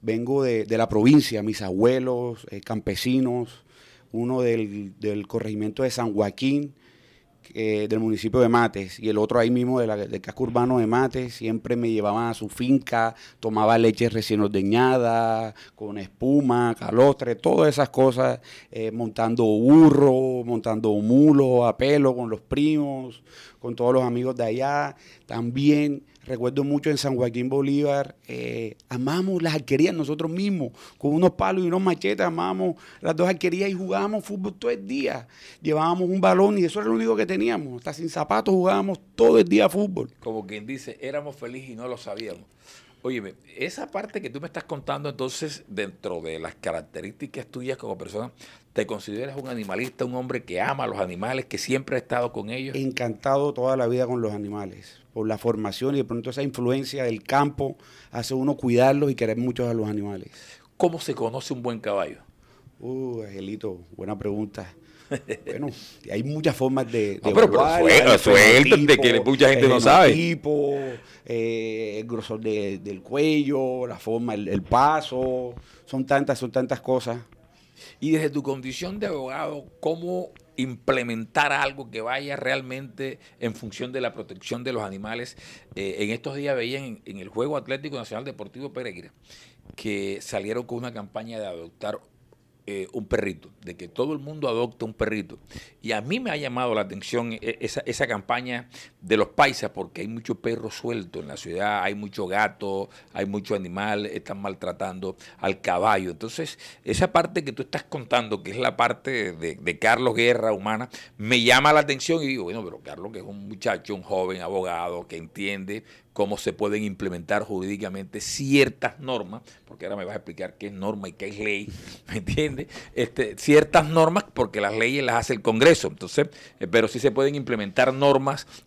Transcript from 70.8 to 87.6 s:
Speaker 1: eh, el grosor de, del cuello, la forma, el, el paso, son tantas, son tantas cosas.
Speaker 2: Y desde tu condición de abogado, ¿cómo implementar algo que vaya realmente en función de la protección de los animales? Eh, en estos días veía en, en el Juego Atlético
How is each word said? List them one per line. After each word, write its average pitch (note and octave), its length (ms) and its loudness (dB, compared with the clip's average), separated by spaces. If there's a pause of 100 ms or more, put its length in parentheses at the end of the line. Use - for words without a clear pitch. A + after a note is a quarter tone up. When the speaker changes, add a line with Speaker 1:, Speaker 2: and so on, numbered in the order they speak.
Speaker 1:
eh, A2+ 720 -4
el A2+ 60 -8
grosor A2+ 340 -6
de, G#2 380 -2
del G2 240 -12
cuello, C3+ 840 0
la A2+ 120 -10
forma, A#2 340 -2
el, G#2 160 -4
el G2 140 0
paso, B2+ 920 2 (300)
son C3 220 -4
tantas, C#3 320 2
son B2+ 120 -6
tantas B2+ 300 -2
cosas. A#2+ 380 -2 (800)
Speaker 2:
Y D3+ 120 -2
desde D#3 180 2
tu C#3 120 -4
condición C3+ 580 -8
de G3+ 80 -4
abogado, D3 580 -8 (140)
¿cómo F3 500 -4 (260)
implementar B2+ 960 -2
algo C#3 380 -4
que A2+ 100 -10
vaya C#3 360 -6
realmente C3 840 -6 (200)
en A#2 160 -6
función B2 380 -12
de C3 80 -6
la A#2+ 140 -4
protección A2+ 500 -12
de C3 80 -6
los A#2 100 -4
animales? G#2+ 540 -10 (380)
Eh, G2 240 -6
en G#2 100 -2
estos A#2 280 -6
días C#3+ 200 -4
veía B2 220 -4
en, B2+ 260 -14
en G2 140 -16
el F#2 100 -14
Juego B2 300 -4
Atlético C3+ 400 -8